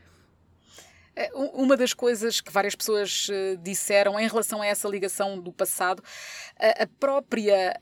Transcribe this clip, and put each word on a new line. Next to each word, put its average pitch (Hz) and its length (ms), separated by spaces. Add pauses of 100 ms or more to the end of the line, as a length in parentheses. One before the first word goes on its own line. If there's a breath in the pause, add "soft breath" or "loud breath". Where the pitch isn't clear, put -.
(1120 loud breath)
Eh, - 200
u-, 269 280
uma 269 140
das 240 180
coisas 233 460
que - 120
várias 202 220
pessoas, 208 560
eh, 196 320
disseram 202 560
em 220 100
relação 214 340
a 208 40
essa 208 220
ligação 196 500
do 175 140
passado, 185 500 (560 loud breath)
a, - 260
a - 40
própria, 220 960